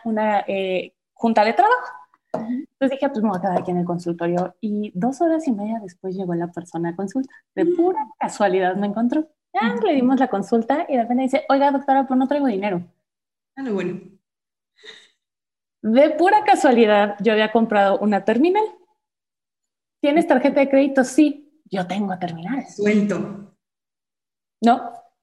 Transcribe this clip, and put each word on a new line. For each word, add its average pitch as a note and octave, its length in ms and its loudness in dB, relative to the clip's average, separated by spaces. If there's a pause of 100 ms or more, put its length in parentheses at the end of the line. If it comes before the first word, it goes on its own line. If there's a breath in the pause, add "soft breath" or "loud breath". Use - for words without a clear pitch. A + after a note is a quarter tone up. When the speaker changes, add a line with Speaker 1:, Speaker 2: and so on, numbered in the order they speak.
Speaker 1:
una, G#3+ 420 -2
eh, F#3+ 460 -4 (220)
junta A3 300 2
de A3 100 2
trabajo. A4+ 340 2 (460)
Speaker 2:
Ujú. A3+ 120 -6
Speaker 1:
Entonces B3+ 440 -4
dije, C#4 180 -4
"Pues A3+ 140 -4
me G#3+ 80 0
voy F#3 80 -2
a - 20 -4
quedar F3+ 200 -2
aquí F3+ 100 -6
en F3+ 80 0
el F3 80 0
consultorio", F3 720 -4
y G#3 340 -6
dos B3 260 -4
horas D#4+ 280 0
y B3 40 -2
media G#3+ 300 -6
después F#3 340 -10
llegó F3+ 180 -4
la E3+ 180 -4
persona E3+ 380 -8
a F3 60 -12
consulta. G3+ 360 -6 (220 soft breath)
De E4+ 100 0
Speaker 2:
Mm. F4 120 2
Speaker 1:
pura E4+ 300 0 (120)
casualidad F#3+ 580 0
me G#3 100 -2
encontró. A#3+ 400 -2 (280)
Ya A4+ 220 0
Speaker 2:
Ujú. A4 100 -2
Speaker 1:
le E4 80 2
dimos B3+ 260 2
la B3+ 80 2
consulta, A3+ 600 -2
y C#4+ 80 -2
de A#3 60 0
repente B3 220 -2
dice, C4 240 0
"Oiga, C#4 220 2
doctora, C4+ 340 0
pero C4 120 -2
no C4 120 2
traigo C#4+ 180 0
dinero". G3 360 -2 (720)
Speaker 2:
Ah, C4+ 60 -12
no, A#3+ 120 -6
bueno. F3 240 -6 (1800 loud breath)
Speaker 1:
De B3+ 280 4
pura G4+ 340 2
casualidad, G#3+ 760 4
yo G#3+ 120 2
había G#3+ 180 2
comprado G#3 480 2
una G3 260 0
terminal. E4 380 2 (1400)
"¿Tienes D4+ 280 2
tarjeta C#4+ 320 2
de C#4 80 2
crédito?". C4+ 340 4
"Sí". - 640 0
"Yo F#3 240 -6
tengo F#3+ 300 -4
terminal". F3 500 -6
Speaker 2:
Suelto. - 840 -2 (1080)
Speaker 1:
No, A#3 320 2 (300)